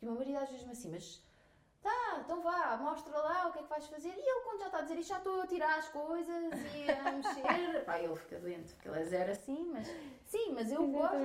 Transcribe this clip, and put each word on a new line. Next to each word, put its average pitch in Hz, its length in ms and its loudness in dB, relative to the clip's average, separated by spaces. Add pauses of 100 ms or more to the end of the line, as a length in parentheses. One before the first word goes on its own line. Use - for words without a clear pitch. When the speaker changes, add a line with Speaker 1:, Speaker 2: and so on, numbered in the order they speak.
Speaker 1:
E - 40 -4
o 233 40 -2
meu 233 80 -2
marido 277 180 -2
às 269 140 -2
vezes 254 160 -10
me 247 60 -10
assim, 226 180 -8
"Mas - 320 -10 (600)
tá, 427 420 2
então 339 180 -2
vá, 339 340 4
mostra 294 400 -2
lá 339 320 4
o 330 40 -2
que 320 80 -6
é - 20 -4
que 294 60 -12
vais 302 180 -2
fazer." 302 240 -8
E 381 100 -6
ele, 523 240 4
quando 453 160 -2
já 392 60 -4
está 370 120 -2
a 302 40 0
dizer 320 160 -4
isto, 339 100 -4
já 381 100 0
estou 381 220 0
a 370 60 0
tirar 311 320 4
as 311 100 -4
coisas 330 640 -2 (220)
e 294 160 0
a 277 220 2
Speaker 2:
<laughs> - 0 -
Speaker 1:
mexer. 302 720 2
Pá, 170 140 2
ele 165 160 -2
fica - 220 -10
doente, 170 360 -8
porque - 140 -14
ele 160 120 0
é 160 40 0
zero 180 280 2
assim, 285 400 -4
mas 220 140 -4 (400)
sim, 427 260 0
mas 226 180 0
eu 294 120 4
Speaker 2:
Mas 277 120 6
é 294 40 4
Speaker 1:
gosto, 294 140 6
Speaker 2:
tão 285 120 6